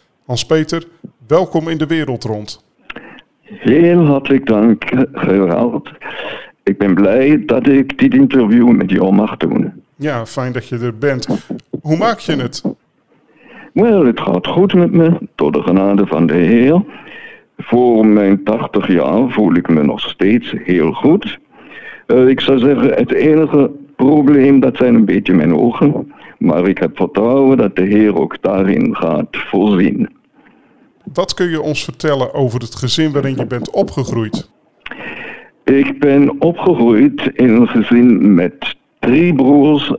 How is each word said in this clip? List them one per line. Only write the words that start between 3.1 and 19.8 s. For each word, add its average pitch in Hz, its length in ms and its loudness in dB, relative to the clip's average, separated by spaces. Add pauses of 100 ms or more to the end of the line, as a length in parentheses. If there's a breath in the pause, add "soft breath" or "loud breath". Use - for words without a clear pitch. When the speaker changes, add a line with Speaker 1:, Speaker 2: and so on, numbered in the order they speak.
Speaker 2:
Heel 170 640 2
hartelijk 139 400 0
dank, 110 380 2 (300)
Gerard. 98 800 -2 (720 loud breath)
Ik 101 140 -2
ben 101 160 0
blij 120 520 2
dat 120 220 0
ik 135 300 2
dit 135 160 2
interview 123 580 4
met 92 180 2
jou 95 240 0
mag 104 240 0
doen. - 460 -4 (120)
Speaker 1:
Ja, 135 300 -6
fijn 127 260 -8
dat 120 160 -8
je 127 100 -8
er 117 200 -6
bent. 131 300 -4 (540)
Hoe 156 160 -2
maak 220 220 -2
je 160 160 -4
het? 127 280 -8 (1120 loud breath)
Speaker 2:
Wel, 202 300 2
het 117 140 0
gaat - 280 -4
goed 190 260 0
met 175 180 2
me, 165 260 2 (180)
door 143 160 -2
de - 100 -2
genade 95 440 0
van 82 220 0
de 76 60 0
Heer. 117 500 2 (760 loud breath)
Voor 120 480 2
mijn 101 380 2
tachtig 107 440 -4
jaar 90 420 0
voel 107 240 0
ik 87 160 -2
me 78 140 2